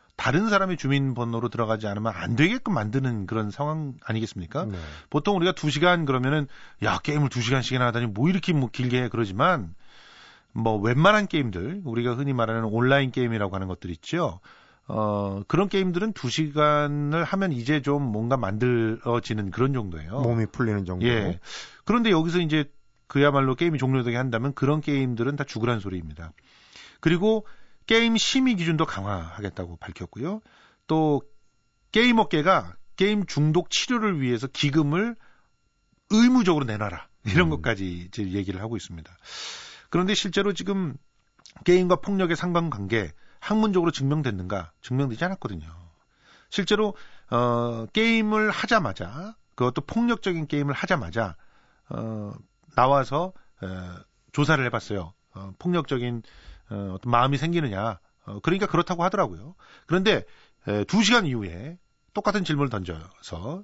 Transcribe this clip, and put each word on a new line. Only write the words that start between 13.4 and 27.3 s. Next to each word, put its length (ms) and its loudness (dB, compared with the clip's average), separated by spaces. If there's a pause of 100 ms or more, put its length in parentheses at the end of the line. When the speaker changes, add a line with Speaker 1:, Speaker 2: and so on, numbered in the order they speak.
Speaker 1:
하는 120 -4
것들 240 -8
있죠. 480 -4 (480)
어, 600 -2
그런 220 2
게임들은 440 0
두 160 -6
시간을 960 0
하면 280 -2
이제 300 0
좀 200 0
뭔가 360 0
만들어지는 1120 0
그런 220 2
정도예요. 480 -6
Speaker 2:
몸이 260 2
풀리는 380 -2
정도. 200 -2
Speaker 1:
예. 340 0 (460)
그런데 240 2
여기서 300 2
이제 320 0 (360)
그야말로 460 4
게임이 240 0
종료되게 400 0
한다면 360 -2
그런 280 2
게임들은 540 0
다 80 -4
죽으란 360 -2
소리입니다. 540 -8 (680)
그리고 440 2 (400)